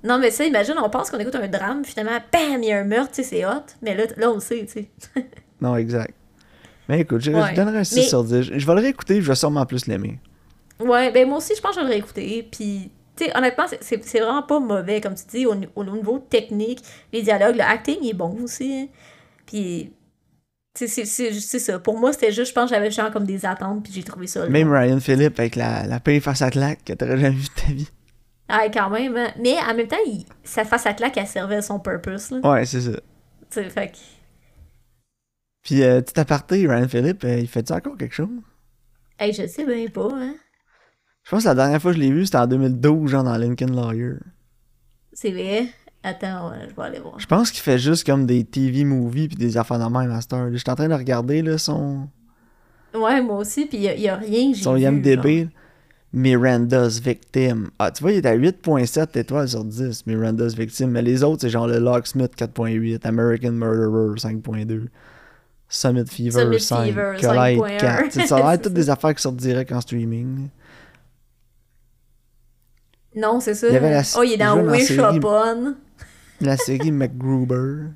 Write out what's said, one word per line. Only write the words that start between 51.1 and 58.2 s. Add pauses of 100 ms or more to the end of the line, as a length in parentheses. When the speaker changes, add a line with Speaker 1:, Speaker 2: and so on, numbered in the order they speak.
Speaker 2:
là,
son (840)
Speaker 1:
Ouais,
moi
aussi,
pis
y
a,
y
a
rien
que
j'ai
Speaker 2:
son
Speaker 1:
vu,
Speaker 2:
I
M
D
B.
Speaker 1:
genre. (680)
Speaker 2:
Miranda's
Victim.
Ah,
tu
vois,
il
est